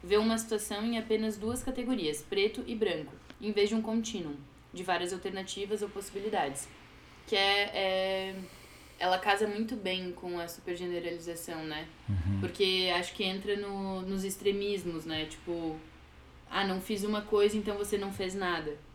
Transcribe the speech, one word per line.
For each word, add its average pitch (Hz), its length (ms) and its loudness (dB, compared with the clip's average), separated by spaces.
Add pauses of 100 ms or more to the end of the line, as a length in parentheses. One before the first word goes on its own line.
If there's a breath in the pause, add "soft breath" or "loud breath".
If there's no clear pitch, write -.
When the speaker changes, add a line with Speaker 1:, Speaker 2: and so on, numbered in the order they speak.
Speaker 1:
Vê 196 120 4
uma 226 200 4
situação 214 480 -2
em 233 120 2
apenas 220 400 2
duas 233 260 -4
categorias, 240 640 -2
preto 208 380 2
e 240 80 -4
branco, 170 380 0 (280)
em 214 100 -2
vez 208 180 4
de 226 60 2
um 220 60 4
contínuo, 220 540 -2 (380)
de 180 100 -8
várias 180 300 2
alternativas 196 680 -4
ou 202 80 -2
possibilidades. 196 800 -2 (600)
Que 214 80 2
é, 202 380 4
é, 190 640 2 (640)
ela 185 180 6
casa 202 300 4
muito 220 280 -2
bem 185 360 -2
com 175 280 -6
a 170 80 -4
supergeneralização, 170 1160 -6
né? 156 220 -6 (200)
Speaker 2:
Uhum. 98 320 2
Speaker 1:
Porque 185 560 4
acho 175 200 0
que 208 80 -2
entra 196 340 0
no, 196 460 -2
nos 190 200 -2
extremismos, 196 840 0
né? 156 200 -2
Tipo, 165 500 -4 (760)
"Ah, 196 160 2
não 190 140 0
fiz 196 240 -2
uma 208 180 0
coisa, 214 360 6
então 202 200 0
você 202 200 0
não 196 160 -2
fez 190 220 -2
nada." 170 380 0 (220)